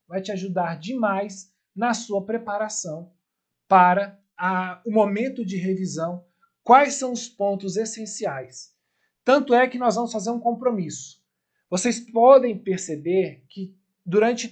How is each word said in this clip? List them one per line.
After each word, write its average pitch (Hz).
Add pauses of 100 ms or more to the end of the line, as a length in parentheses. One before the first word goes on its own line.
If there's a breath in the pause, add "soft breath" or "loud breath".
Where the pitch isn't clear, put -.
vai 185
te 190
ajudar 175
demais 202 (240)
na 233
sua 196
preparação 208 (560)
para 185 (180)
a, 185
o 233
momento 220
de 190
revisão, 180 (400)
quais 269
são 254
os 226
pontos 196
essenciais. 208 (480)
Tanto 277
é 247
que 254
nós 240
vamos 226
fazer 214
um 240
compromisso. 233 (460)
Vocês 226
podem 240
perceber 170
que 190 (280)
durante 226